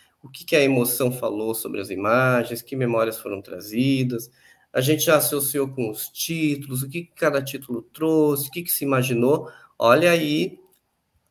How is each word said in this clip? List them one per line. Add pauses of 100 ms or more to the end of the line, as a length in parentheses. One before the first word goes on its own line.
(200)
o
que
que
a
emoção
falou
sobre
as
imagens,
que
memórias
foram
trazidas, (480)
a
gente
já
associou
com
os
títulos,
o
que
que
cada
título
trouxe,
o
que
que
se
imaginou. (280)
Olha
aí, (720)